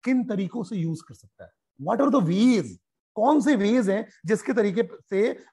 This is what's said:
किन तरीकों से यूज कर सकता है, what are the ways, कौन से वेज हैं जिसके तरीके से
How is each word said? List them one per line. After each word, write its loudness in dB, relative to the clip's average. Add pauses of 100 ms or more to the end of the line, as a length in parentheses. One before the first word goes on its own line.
किन 0
तरीकों -6
से -10
यूज -4
कर -20
सकता -20
है, -20 (300)
what -2
are 4
the 4
ways, 2 (500)
कौन 4
से 2
वेज 2
हैं -2 (180)
जिसके -2
तरीके 0 (260)
से 0 (220)